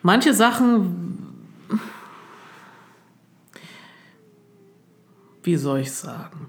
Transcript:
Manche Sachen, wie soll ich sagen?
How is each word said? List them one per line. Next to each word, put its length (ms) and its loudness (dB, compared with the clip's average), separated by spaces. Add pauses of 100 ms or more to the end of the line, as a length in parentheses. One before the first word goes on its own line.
Manche 320 4
Sachen, 840 2 (4000)
wie 140 2
soll 220 0
ich 120 -6
sagen? 580 -14